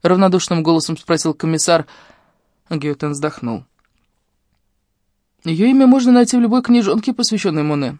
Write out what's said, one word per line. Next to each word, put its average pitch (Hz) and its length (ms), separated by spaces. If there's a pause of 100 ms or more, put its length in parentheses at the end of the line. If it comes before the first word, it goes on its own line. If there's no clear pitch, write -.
равнодушным 180 600
голосом 160 360
спросил 160 340
комиссар. 160 540 (800)
Геотен 147 440
вздохнул. 143 520 (1800)
«Ее 165 200
имя 262 220
можно 254 260
найти 247 240
в 240 40
любой 233 200
книжонке, 226 540
посвященной 190 480
Моне. 147 380